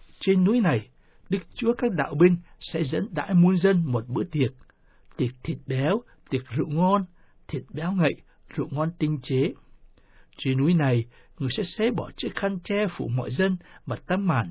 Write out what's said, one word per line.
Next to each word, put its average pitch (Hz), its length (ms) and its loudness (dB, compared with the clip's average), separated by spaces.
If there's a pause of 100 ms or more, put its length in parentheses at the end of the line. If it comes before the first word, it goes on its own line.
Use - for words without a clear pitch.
(200)
trên 190 240 4
núi 233 160 4
này, 139 280 2 (400)
Đức 190 100 0 (160)
Chúa 233 200 0
các 240 180 -2
đạo 151 220 -4
binh 175 220 6 (240)
sẽ - 240 -4
dẫn 170 300 -2
đãi 156 200 -2
muôn 180 220 6
dân 185 300 2
một 120 220 -2
bữa 151 160 -2
tiệc, 143 260 0 (680)
tiệc 123 140 -2 (120)
thịt 143 240 -6
béo, 143 360 0 (280)
tiệc 131 180 -4
rượu 147 200 -4
ngon, 185 360 2 (440)
thịt 131 140 -6 (120)
béo 160 180 -4
ngậy, 170 220 2 (400)
rượu 151 160 -4
ngon 151 280 -2
tinh 151 240 0
chế. 139 300 0 (840)
Trên 131 220 -2
núi 156 160 4
này, 131 300 2 (340)
người 131 180 -4
sẽ - 60 0
xé 214 280 -2
bỏ - 260 -6
chiếc 214 180 -8
khăn 196 300 -2
che 208 220 0 (100)
phủ - 120 -6
mọi 120 220 -4
dân 185 260 0 (300)
và 113 100 -6 (100)
tấm 196 200 -2
màn 120 240 0